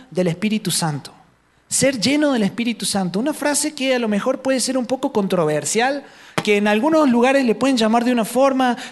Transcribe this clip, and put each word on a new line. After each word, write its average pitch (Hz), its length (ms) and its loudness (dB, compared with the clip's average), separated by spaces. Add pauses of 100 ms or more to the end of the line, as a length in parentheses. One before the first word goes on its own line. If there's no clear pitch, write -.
(100)
del 175 180 0
Espíritu 208 420 -2
Santo. 151 420 -4 (560)
Ser 262 320 0
lleno 285 320 2
del 233 100 0
Espíritu 226 440 -4
Santo. 185 340 -2
Una 285 140 -2
frase 302 400 -2
que 262 200 -2
a 254 40 0
lo 233 100 -2
mejor 254 320 -2
puede 269 200 0
ser 254 180 -2
un 240 80 -2
poco 269 260 -2
controversial, 190 920 0 (380)
que 208 140 2
en 208 120 2
algunos 294 420 4
lugares 262 340 4
le 220 100 2
pueden 262 220 0
llamar 226 280 2
de 254 80 2
una 233 120 0
forma, 262 540 2 (140)